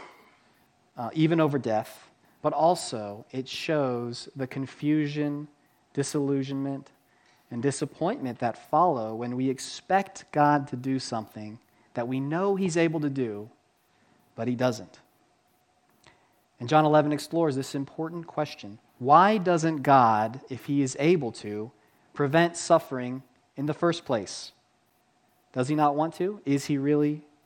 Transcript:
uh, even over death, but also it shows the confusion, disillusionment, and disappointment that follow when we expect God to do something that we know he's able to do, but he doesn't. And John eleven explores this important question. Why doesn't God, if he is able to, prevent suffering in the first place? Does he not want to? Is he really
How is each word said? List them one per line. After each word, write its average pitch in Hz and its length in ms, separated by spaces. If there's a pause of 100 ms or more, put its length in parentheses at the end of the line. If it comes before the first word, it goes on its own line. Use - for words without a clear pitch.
(960)
uh, 117 160
even 160 280
over 147 180
death, 113 520 (320)
but 151 100
also 131 800
it 131 180
shows 123 880
the 131 100
confusion, 147 1040 (460)
disillusionment, 139 960 (600)
and 117 120
disappointment 143 760
that - 320
follow 139 440
when 120 220
we 131 120
expect - 840
God 147 360
to 131 80
do 131 220
something 110 600 (360)
that 120 140
we 131 120
know 175 360
he's 185 200
able 165 240
to 147 100
do, 110 380 (840)
but 113 140
he 123 60
doesn't. 117 460 (1600)
And 120 100
John 151 160
eleven 151 280
explores 147 440
this 135 180
important 160 520
question. 113 520 (200)
Why 175 400
doesn't 165 440
God, 120 680
if 123 160
he 143 180
is 131 160
able 143 340
to, 107 380 (440)
prevent 165 420
suffering 131 680 (340)
in 139 100
the 151 80
first 170 300
place? - 480 (1000)
Does 127 160
he 151 60
not 147 200
want 160 200
to? 202 300
Is 139 200
he 143 140
really 147 440 (240)